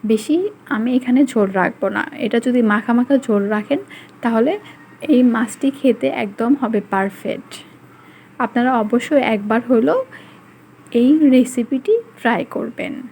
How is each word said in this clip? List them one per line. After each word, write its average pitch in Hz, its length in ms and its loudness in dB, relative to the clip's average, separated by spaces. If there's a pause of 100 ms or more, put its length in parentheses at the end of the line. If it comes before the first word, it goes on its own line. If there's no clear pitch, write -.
বেশি 220 300 0 (340)
আমি 226 260 -2
এখানে 254 300 2
ঝোল 208 260 0
রাখবো 190 380 -2
না। - 140 -4 (140)
এটা 233 220 -2
যদি 247 220 0
মাখা 208 320 2
মাখা 247 240 2
ঝোল 208 300 0
রাখেন 214 320 -2 (420)
তাহলে 233 300 0 (500)
এই 254 220 2
মাছটি 233 480 0
খেতে 262 360 -2
একদম 226 480 -4
হবে 220 240 -2 (100)
পারফেক্ট। - 600 -6 (880)
আপনারা 247 340 0
অবশ্যই 240 480 0
একবার 220 400 -2
হলেও 247 380 2 (920)
এই 240 180 4 (200)
রেসিপিটি 254 640 2 (240)
ট্রাই 233 280 -2
করবেন। - 480 -10 (180)